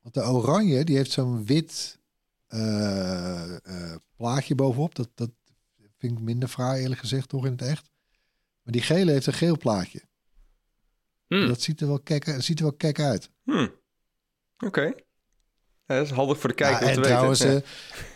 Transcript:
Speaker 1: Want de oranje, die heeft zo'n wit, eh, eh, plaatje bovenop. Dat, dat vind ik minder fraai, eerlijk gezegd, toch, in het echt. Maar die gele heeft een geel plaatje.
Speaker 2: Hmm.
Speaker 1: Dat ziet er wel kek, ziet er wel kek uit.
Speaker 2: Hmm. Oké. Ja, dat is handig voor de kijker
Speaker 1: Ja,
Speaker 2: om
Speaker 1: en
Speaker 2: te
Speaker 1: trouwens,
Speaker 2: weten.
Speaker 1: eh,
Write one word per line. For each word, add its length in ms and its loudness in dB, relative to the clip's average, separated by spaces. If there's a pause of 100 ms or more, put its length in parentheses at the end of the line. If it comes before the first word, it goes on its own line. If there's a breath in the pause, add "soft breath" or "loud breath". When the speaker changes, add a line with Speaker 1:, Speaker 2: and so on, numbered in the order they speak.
Speaker 1:
Want 140 -20
de 80 0
oranje, 600 2
die 120 2
heeft 140 0
zo'n 340 -2
wit, 540 -2 (480)
eh, 1080 -4
eh, 400 -12 (200)
plaatje 380 -2
bovenop. 400 0
Dat, 200 -6
dat 160 -6 (680)
vind 200 -4
ik 60 -8
minder 240 -2
fraai, 340 -2
eerlijk 180 -4
gezegd, 280 -4
toch, 180 -6
in 60 -2
het 100 -8
echt. 280 -6 (720)
Maar 100 -10
die 100 2
gele 280 4
heeft 160 2
een 60 0
geel 260 2
plaatje. 440 0 (1200)
Speaker 2:
Hmm. 200 2
Speaker 1:
Dat 160 0
ziet 180 -4
er 60 -2
wel 140 0
kek, 380 -2
ziet 200 -2
er 60 0
wel 80 2
kek 280 -2
uit. 300 0 (140)
Speaker 2:
Hmm. 260 0 (880)
Oké. 240 -2 (1040)
Ja, 100 0
dat 100 2
is 40 -8
handig 280 0
voor 100 -2
de 60 0
kijker 260 4
Speaker 1:
Ja, 100 4
Speaker 2:
om 60 2
Speaker 1:
en 60 2
Speaker 2:
te 60 6
Speaker 1:
trouwens, 320 4
Speaker 2:
weten. 240 4
Speaker 1:
eh, 40 -20 (480 loud breath)